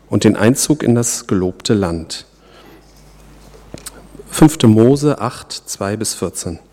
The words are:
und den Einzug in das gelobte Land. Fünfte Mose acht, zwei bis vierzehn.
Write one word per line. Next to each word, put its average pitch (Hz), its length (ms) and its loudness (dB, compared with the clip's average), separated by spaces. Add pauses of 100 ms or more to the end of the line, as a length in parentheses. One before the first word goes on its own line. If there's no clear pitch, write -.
und 104 160 -2
den 107 120 4
Einzug 135 460 0
in 120 120 2
das - 320 -4
gelobte 92 480 -2
Land. 85 500 -4 (2000)
Fünfte - 380 4
Mose 131 520 4
acht, - 320 -8
zwei - 440 -8
bis 110 180 -8
vierzehn. 90 440 -8 (140)